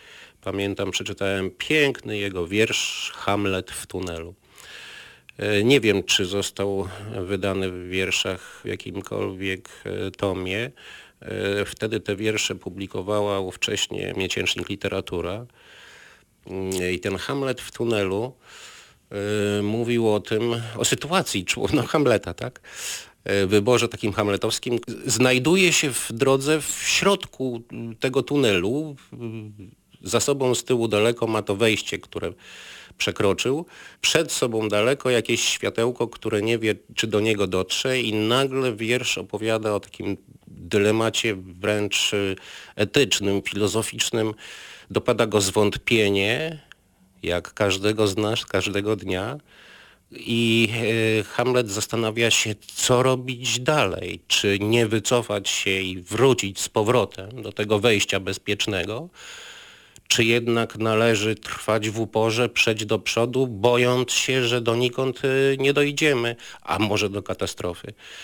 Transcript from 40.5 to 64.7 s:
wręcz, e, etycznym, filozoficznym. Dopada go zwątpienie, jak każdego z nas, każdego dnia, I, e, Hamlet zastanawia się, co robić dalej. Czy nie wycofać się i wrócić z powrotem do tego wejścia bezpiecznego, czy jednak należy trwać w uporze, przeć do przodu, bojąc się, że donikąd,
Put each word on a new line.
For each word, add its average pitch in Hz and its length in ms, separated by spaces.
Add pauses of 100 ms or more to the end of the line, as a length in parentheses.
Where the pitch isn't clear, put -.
wręcz, 101 800
e, 98 220 (400)
etycznym, 101 680
filozoficznym. 110 920 (580)
Dopada 117 360
go 104 140
zwątpienie, 104 1160 (640)
jak 85 300
każdego 104 540
z 95 100
nas, 107 280
każdego 101 500
dnia, 95 420 (720)
I, 117 580 (500)
e, 101 40
Hamlet 123 460
zastanawia 113 640
się, 107 240 (200)
co 127 280
robić 127 560
dalej. 95 680
Czy 101 320
nie 113 280
wycofać 107 600
się - 220
i 92 300
wrócić 107 580
z - 100
powrotem 110 720
do 104 100
tego 104 280
wejścia 101 400
bezpiecznego, 101 920 (960)
czy - 160
jednak 117 540
należy 110 580
trwać - 540
w 107 100
uporze, 113 500
przeć 110 360
do 107 140
przodu, 123 480
bojąc 123 640
się, 131 340
że 120 160
donikąd, 123 640